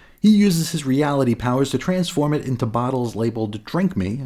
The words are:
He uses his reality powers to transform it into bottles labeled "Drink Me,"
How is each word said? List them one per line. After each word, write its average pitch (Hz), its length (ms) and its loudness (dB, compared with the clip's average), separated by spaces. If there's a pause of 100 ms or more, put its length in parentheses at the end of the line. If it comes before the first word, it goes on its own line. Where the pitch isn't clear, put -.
(200)
He 208 80 4
uses 202 440 4
his 143 120 -6
reality 135 500 2
powers 127 360 0
to 135 80 -2
transform 170 560 0
it 147 100 -2
into 127 220 -2
bottles 120 500 -2
labeled 110 480 -4
"Drink - 320 -2
Me," 98 300 -2